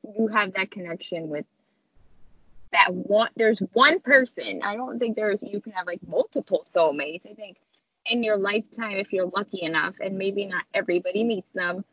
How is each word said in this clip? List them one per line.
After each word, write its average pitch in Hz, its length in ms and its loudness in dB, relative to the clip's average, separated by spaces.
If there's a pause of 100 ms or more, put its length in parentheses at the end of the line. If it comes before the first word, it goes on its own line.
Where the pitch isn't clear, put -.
(180)
you 220 100 6
have 208 260 4
that 190 160 0
connection 170 600 -8
with 151 160 -4 (1300)
that 180 220 4
one. 202 440 2
There's 226 220 4 (140)
one 294 280 6
person. 254 640 2
I 202 120 -2
don't 247 240 -8
think 226 160 0
there's, 208 260 0
you 202 200 -8
can 220 120 -14
have, 180 140 -6
like, 175 200 -10
multiple - 580 -2 (100)
soulmates. 156 540 0
I 208 40 -20
think 196 240 -18 (480)
in 233 160 0
your 214 160 2
lifetime, 208 600 -4
if 196 160 -6
you're 185 200 0
lucky 196 300 -6
enough, 165 380 -2
and 190 160 -4
maybe 196 280 -4
not 180 280 -6
everybody 180 500 0
meets 226 300 -2
them 180 400 -4